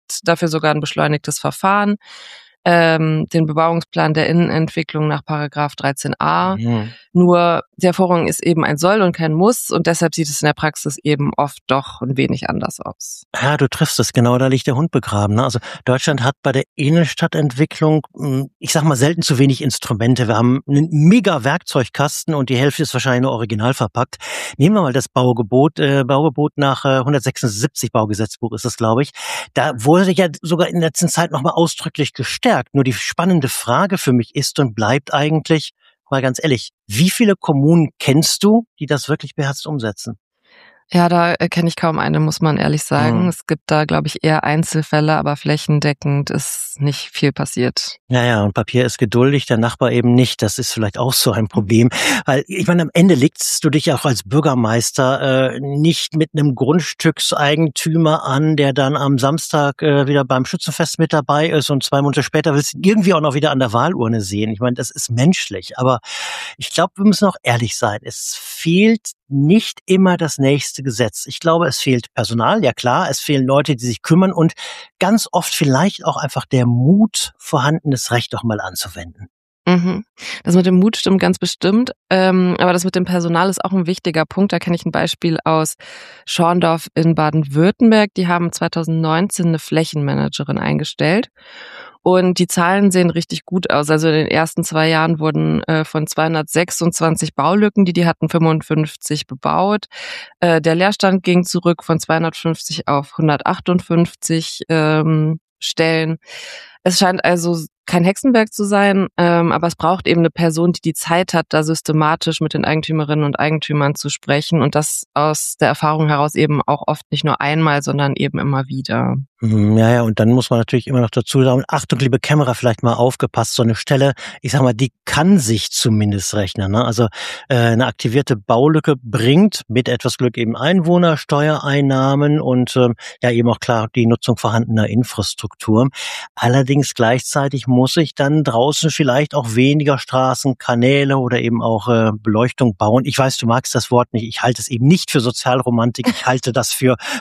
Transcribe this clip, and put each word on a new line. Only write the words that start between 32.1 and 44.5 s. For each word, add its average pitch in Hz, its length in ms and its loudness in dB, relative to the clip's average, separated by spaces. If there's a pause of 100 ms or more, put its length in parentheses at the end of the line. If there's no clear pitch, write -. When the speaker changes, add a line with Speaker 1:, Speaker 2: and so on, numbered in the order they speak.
Speaker 2:
gestärkt. 143 600 -2
Nur 139 120 2
die 127 80 0
spannende 165 560 0
Frage 170 480 0
für - 160 0
mich 120 220 0
ist 139 240 -4
und 120 160 0
bleibt 113 380 -2
eigentlich, 156 580 0 (380)
mal 135 120 0
ganz 131 220 -2
ehrlich, 139 280 -2 (160)
wie 123 220 2
viele 202 280 2
Kommunen 151 600 2
kennst - 460 0
du, 214 220 4 (160)
die 151 40 -8
das 143 220 -2
wirklich 147 260 -6
beherzt 139 320 -4
umsetzen? 113 520 -8 (760)
Speaker 1:
Ja, 175 140 6
da, 170 280 2
äh, 170 120 0
kenn 170 200 -2
ich 165 100 -4
kaum 160 220 -2
eine, 151 200 0
muss 156 220 -2
man 151 160 2
ehrlich 147 260 0
sagen. 143 380 0
Speaker 2:
Hm. 180 80 2
Speaker 1:
Es - 180 -8
gibt - 200 -4
da, 151 180 2
glaub 156 200 -2
ich, - 200 -6
eher 156 180 2
Einzelfälle, 151 720 0